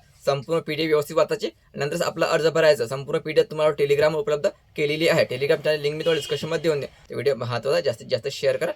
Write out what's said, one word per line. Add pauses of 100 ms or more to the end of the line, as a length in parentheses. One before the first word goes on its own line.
(260)
संपूर्ण
पीडीएफ
व्यवस्थित
वाचायची, (260)
नंतरच
आपला
अर्ज
भरायचा.
संपूर्ण
पीडीएफ
तुम्हाला
Telegram
उपलब्ध (280)
केलेली
आहे.
Telegram
चॅनल
लिंक
मी
तुम्हाला
डिस्क्रिप्शनमध्ये
देऊन
दे.
तर
व्हिडिओ
महत्त्वाचा,
जास्तीत
जास्त
शेअर
करा